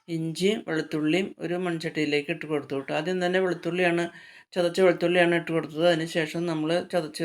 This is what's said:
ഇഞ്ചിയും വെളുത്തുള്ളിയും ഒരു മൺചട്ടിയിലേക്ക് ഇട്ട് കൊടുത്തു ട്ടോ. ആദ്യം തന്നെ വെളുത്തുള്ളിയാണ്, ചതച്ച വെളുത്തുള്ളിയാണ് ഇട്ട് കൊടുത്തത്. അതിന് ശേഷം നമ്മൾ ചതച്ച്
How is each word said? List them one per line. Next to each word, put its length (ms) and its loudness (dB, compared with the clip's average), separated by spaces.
ഇഞ്ചിയും 500 0
വെളുത്തുള്ളിയും 640 0
ഒരു 120 -4
മൺചട്ടിയിലേക്ക് 680 -2
ഇട്ട് 160 -10
കൊടുത്തു 300 -2
ട്ടോ. 180 -8
ആദ്യം 260 -2
തന്നെ 200 2
വെളുത്തുള്ളിയാണ്, 600 0
ചതച്ച 320 0
വെളുത്തുള്ളിയാണ് 540 4
ഇട്ട് 160 -8
കൊടുത്തത്. 360 0
അതിന് 240 0
ശേഷം 340 -2
നമ്മൾ 220 0
ചതച്ച് 320 -2